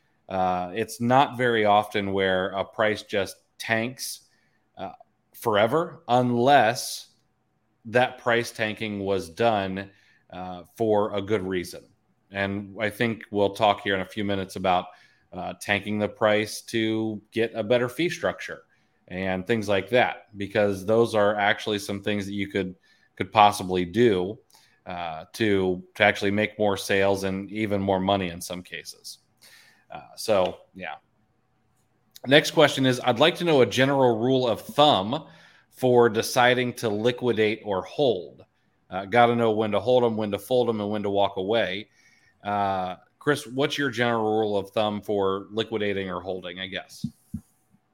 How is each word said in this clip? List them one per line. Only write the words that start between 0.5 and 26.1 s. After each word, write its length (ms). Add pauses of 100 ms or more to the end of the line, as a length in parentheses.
it's 260
not 340
very 300
often 480
where 360
a 140
price 380
just 360 (200)
tanks, 720 (480)
uh, 140 (420)
forever 720
unless 1000 (800)
that 340
price 320
tanking 480
was 300
done, 600 (400)
uh, 320 (160)
for 380
a 60
good 200
reason. 400 (500)
And 500
I 80
think 400
we'll 240
talk 280
here 120
in 80
a 40
few 180
minutes 320
about, 320 (440)
uh, 300
tanking 380
the 80
price 540
to 600 (100)
get 220
a 100
better 260
fee 200
structure 540 (460)
and 360
things 220
like 220
that, 460
because 500
those 280
are 220
actually 420
some 240
things 240
that 80
you 140
could, 260 (440)
could 140
possibly 540
do, 540 (480)
uh, 460
to, 500 (100)
to 100
actually 280